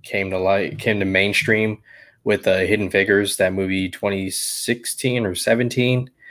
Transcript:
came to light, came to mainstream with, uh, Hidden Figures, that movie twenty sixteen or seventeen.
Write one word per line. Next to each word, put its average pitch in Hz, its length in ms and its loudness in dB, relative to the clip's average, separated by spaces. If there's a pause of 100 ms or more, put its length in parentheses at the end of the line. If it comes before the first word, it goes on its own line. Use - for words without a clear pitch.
came 98 280 -4
to 95 80 -4
light, 95 400 0
came 107 200 0
to 98 60 0
mainstream 104 720 2 (460)
with, 104 240 0
uh, 95 120 4
Hidden 95 300 0
Figures, 98 480 2
that 95 160 2
movie 95 360 -2
twenty 98 420 -4
sixteen - 920 -4
or 92 100 -2
seventeen. 123 760 0 (200)